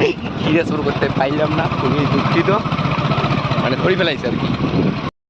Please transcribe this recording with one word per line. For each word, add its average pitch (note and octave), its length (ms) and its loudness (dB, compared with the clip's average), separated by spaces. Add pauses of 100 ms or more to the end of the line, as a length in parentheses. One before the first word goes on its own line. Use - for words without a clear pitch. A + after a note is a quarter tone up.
<laughs> - 340 -4
খিরে D#3+ 240 2
চুর D3+ 180 -2
করতে C#3 240 0 (120)
পারলাম D3 400 0
না, E3 60 0 (140)
খুবই C#3+ 340 0
দুঃখিত, D#3+ 380 2 (1120)
মানে C3 140 0
ধরে E3+ 200 2
ফেলাইছে E3 340 0
আর - 100 -2
কি। - 80 -2 (800)